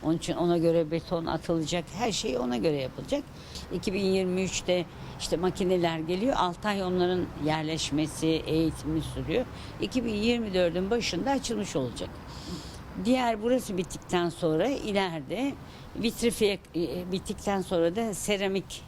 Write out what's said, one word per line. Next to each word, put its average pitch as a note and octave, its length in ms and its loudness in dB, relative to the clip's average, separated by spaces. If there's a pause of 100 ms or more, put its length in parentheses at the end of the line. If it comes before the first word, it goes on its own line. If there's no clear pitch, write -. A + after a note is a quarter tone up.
Onun D#3+ 140 2
için E3+ 160 -2
ona E3+ 240 4
göre E3 340 4
beton E3 340 -2
atılacak, D#3+ 600 0 (120)
her A#3 140 0
şey - 260 -2
ona B3 200 0
göre E3+ 180 2
yapılacak. C#3+ 480 -4 (500)
İki F#3 200 -2
bin G3 100 0
yirmi F#3+ 400 2
üçte F3+ 420 0 (340)
işte - 180 -2
makineler F3 640 2
geliyor, F#3 380 2
altı F3 300 0
ay G3+ 160 0
onların F3+ 420 2 (200)
yerleşmesi, D#3 840 0
eğitimi D#3+ 760 0
sürüyor. C#3+ 440 -2 (360)
İki A#3 240 0
bin A3+ 80 0
yirmi A3 400 2
dördün F3+ 360 2
başında G#3+ 420 0
açılmış A3 440 -2
olacak. A#2 340 -2 (960)
Diğer A#3 380 2
burası A#3+ 340 2
bittikten F3 520 0
sonra E3 380 2
ileride G3 840 0 (420)
vitrifiye, G#3+ 640 2 (160)
e, F3 360 -2
bittikten F#3+ 500 -2
sonra E3+ 340 2
da A3+ 180 0
seramik G3 760 -2